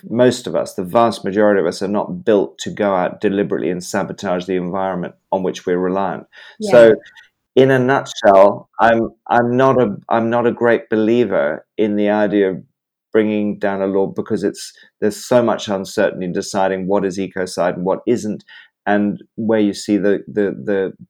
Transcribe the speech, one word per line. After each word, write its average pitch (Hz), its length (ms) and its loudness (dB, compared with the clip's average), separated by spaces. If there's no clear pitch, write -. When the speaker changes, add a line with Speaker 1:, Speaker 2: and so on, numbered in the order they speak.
Speaker 1:
most 120 380 2
of 82 80 -6
us, 71 200 -4
the 98 80 -6
vast 110 420 0
majority 104 340 2
of 80 60 0
us 90 160 -4
are 98 60 -2
not 90 360 -4
built - 360 0
to - 100 -10
go 98 260 -2
out 90 240 -2
deliberately 95 500 -2
and 90 140 -6
sabotage 92 640 -6
the 92 100 -4
environment 90 600 -6
on 95 120 -2
which 92 220 -6
we're 90 120 0
reliant. 92 480 -4
Speaker 2:
Yeah. 208 120 -4
Speaker 1:
So 113 240 10
in 135 140 4
a 135 100 2
nutshell, 107 920 2
I'm, 113 300 2
I'm 120 300 2
not 131 240 4
a, 104 160 -2
I'm 113 220 0
not 120 180 0
a 120 60 2
great 117 360 0
believer 107 760 0
in 104 200 0
the 104 120 2
idea 104 420 2
of 85 120 -10
bringing 107 480 0
down 98 220 -4
a 98 60 0
law 98 200 0
because 98 380 -4
it's, - 260 -6
there's - 240 -4
so 208 180 4
much - 240 -2
uncertainty 185 600 -2
in 87 40 -4
deciding 95 560 -2
what 98 160 0
is 92 140 -4
ecocide 90 560 -4
and 90 100 -8
what 92 240 -2
isn't. 107 380 -4
And 101 360 0
where 110 240 0
you 101 140 0
see 104 240 -2
the, 98 300 0
the, 101 360 -2
the 95 300 -4